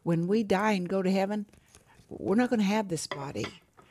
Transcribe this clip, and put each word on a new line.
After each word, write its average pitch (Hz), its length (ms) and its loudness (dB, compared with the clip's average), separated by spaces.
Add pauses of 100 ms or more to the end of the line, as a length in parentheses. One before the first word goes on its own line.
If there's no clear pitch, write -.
When 170 240 2
we 214 160 2
die 208 300 2
and 180 160 -2
go 190 120 0
to 185 100 2
heaven, 196 340 0 (640)
we're 113 260 -2
not 247 140 4
gonna 220 140 2
have 202 260 0
this 160 180 -4
body. 139 380 -8 (460)